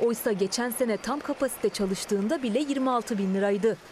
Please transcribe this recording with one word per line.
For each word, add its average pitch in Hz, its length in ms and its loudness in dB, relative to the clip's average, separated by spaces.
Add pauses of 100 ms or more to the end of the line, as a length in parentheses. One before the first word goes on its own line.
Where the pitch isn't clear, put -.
Oysa 233 320 2
geçen 202 380 0
sene 233 260 0
tam 254 240 -4
kapasite 277 480 -2
çalıştığında 202 760 0
bile 233 160 0
yirmi 277 320 0
altı 233 280 0
bin 190 160 0
liraydı. 202 420 2 (160)